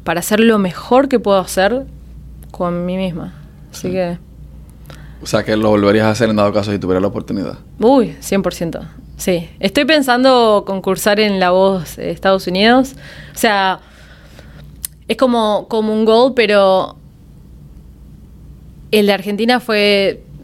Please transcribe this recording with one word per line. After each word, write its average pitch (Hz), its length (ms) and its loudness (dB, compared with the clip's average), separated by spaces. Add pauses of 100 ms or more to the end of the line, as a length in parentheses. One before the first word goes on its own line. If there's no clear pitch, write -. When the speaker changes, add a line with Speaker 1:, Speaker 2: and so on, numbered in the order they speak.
Speaker 1:
Para 170 160 -2
hacer 208 200 0
lo 226 160 4
mejor 226 520 0
que 254 100 2
puedo 196 200 2
hacer 202 460 -2 (640)
con 175 340 -4
mí 180 120 -4
misma. 185 360 -6 (380)
Así - 160 -10
Speaker 2:
Sí. 180 60 -4
Speaker 1:
que 175 240 -4 (1040)
Speaker 2:
O - 40 -16
sea, 107 200 -2
que 110 100 0
lo 110 140 2
volverías 104 360 4
a 110 60 4
hacer 110 180 0
en 107 60 0
dado 104 160 2
caso 104 220 -2
si 98 60 -2
tuvieras 92 220 0
la 98 60 0
oportunidad. 95 500 -8 (220)
Speaker 1:
Uy, 220 400 2
cien 196 220 -4
por 180 120 -4
ciento. - 280 -8 (340)
Sí. 170 340 -4 (120)
Estoy 226 240 0
pensando 247 840 4
concursar 196 540 -2
en 202 180 0
La 180 120 2
Voz 185 440 0
de - 160 -8
Estados 190 360 0
Unidos. 226 480 2 (380)
O - 40 -18
sea, 196 420 0 (1300)
es 220 80 -4
como, 220 540 0
como 220 240 -2
un 220 100 0
goal, 233 320 4
pero 202 640 2 (1900)
el 208 160 2
de 202 60 2
Argentina 208 460 -2
fue 208 640 0 (200)